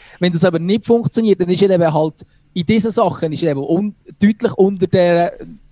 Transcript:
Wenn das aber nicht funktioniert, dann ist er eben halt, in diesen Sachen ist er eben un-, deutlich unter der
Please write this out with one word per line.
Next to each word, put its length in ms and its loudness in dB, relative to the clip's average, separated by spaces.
Wenn 140 0
das 120 0
aber 140 2
nicht 260 -2
funktioniert, 540 0
dann 100 -2
ist 120 0
er 80 4
eben 240 2
halt, 320 -4
in 120 -6
diesen 260 0
Sachen 400 -2
ist 120 -6
er 80 0
eben 120 -4
un-, 320 -2
deutlich 340 0
unter 340 0
der 460 2